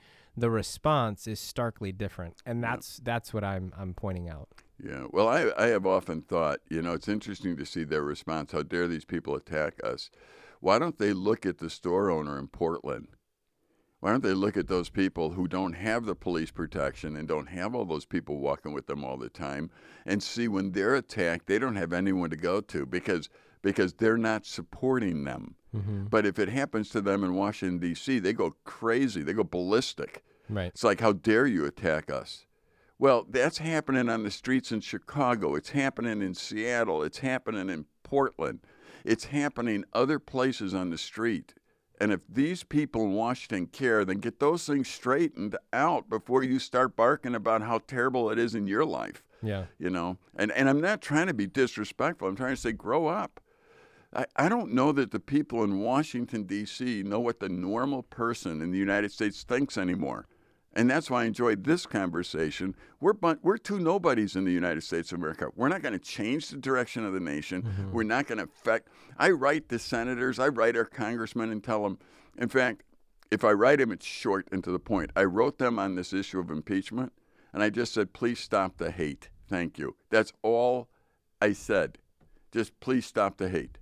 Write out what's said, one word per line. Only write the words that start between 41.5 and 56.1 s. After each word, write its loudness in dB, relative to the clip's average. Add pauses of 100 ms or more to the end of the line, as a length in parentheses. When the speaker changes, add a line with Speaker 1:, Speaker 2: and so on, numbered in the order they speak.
Speaker 2:
And 2
if 0
these 0
people 0
in 2
Washington -2
care, 2
then -2
get -6
those 2
things 0
straightened 0 (160)
out 0
before 2
you 0
start 2
barking 4
about 2
how 0
terrible 0
it 0
is 2
in 0
your 2
life. -6 (180)
Speaker 1:
Yeah. -4 (140)
Speaker 2:
You -2
know, -2 (180)
and, 0
and 4
I'm 4
not 0
trying 2
to -2
be -2
disrespectful. 0
I'm -2
trying -4
to -12
say, -2
grow 0
up. -4 (760)
I, -2 (100)
I 4
don't 0
know 4
that 2
the -4
people 0
in 0
Washington, -2